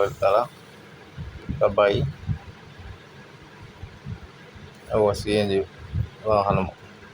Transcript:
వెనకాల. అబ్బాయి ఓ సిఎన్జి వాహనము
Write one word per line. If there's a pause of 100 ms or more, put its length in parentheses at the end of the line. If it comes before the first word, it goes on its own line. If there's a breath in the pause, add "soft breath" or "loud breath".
వెనకాల. (1300)
అబ్బాయి (3000)
ఓ (120)
సిఎన్జి (680)
వాహనము (420)